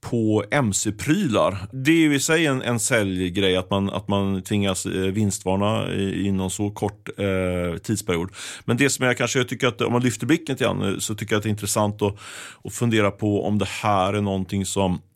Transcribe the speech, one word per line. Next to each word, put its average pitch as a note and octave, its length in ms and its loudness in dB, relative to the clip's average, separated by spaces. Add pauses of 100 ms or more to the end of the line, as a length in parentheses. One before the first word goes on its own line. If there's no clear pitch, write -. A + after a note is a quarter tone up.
på G#2+ 500 0
M B2+ 220 2
C-prylar. G#2 840 0 (140)
Det C3 180 0
är E3 60 6
ju D3+ 180 4
i C3+ 60 2
sig D#3+ 260 2
en, C3 160 0
en A#2 180 0
säljgrej F#2+ 760 2
att F#2 140 -2
man, G2 200 2
att - 180 -6
man G2 340 0
tvingas, G2 440 0
eh, F#2 60 -4
vinstvarna G2 1000 0
i, F#2+ 340 -2
inom F#2+ 240 0
så G2+ 200 -2
kort, G#2 380 -6 (100)
eh, F2+ 600 -2
tidsperiod. F2+ 520 -4 (340)
Men A#2 120 0
det C3+ 140 4
som C3 160 0
jag B2 100 2
kanske B2+ 280 0
tycker B2+ 220 -2
att, A2+ 140 0
om A2 120 2
man B2 100 2
lyfter A#2+ 240 0
blicken D#3 280 0
lite B2 100 -2
grann, G2 180 0
eh, G2 160 -2
så - 160 -6
tycker G#2 200 -4
jag G#2 40 2
att G#2 40 0
det A2 60 -2
är - 20 0
intressant G#2 520 -2
att, G#2 140 0 (480)
att - 100 -10
fundera A2 360 4
på G#2 360 0
om G#2 120 0
det F#2+ 100 0
här G2+ 440 2
är G#2 80 0
någonting G2 460 -2
som F#2 340 0 (160)